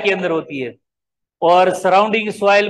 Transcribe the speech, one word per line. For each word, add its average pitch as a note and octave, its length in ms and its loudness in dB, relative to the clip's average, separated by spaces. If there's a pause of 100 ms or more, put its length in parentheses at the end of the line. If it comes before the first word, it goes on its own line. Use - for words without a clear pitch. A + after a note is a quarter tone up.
के G3+ 80 0
अंदर F#3 200 -4
होती C#3+ 280 -6
है A#2+ 140 -10 (680)
और F3+ 320 4
surrounding G3+ 580 0
soil G3+ 380 0